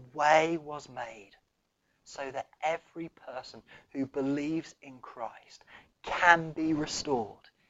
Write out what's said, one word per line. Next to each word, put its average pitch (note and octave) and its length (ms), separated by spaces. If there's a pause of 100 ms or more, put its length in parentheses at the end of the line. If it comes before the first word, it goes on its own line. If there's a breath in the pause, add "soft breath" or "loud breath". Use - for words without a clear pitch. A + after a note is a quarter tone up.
(120)
way D#3 440
was D3 320
made, A#2 480 (680)
so C#3 260
that C3+ 180 (120)
every E3 480
person B2 540 (280 soft breath)
who C3+ 160
believes C#3+ 760
in C3 180
Christ - 640 (380 soft breath)
can E3 500
be D#3+ 220
restored C#3 720 (220)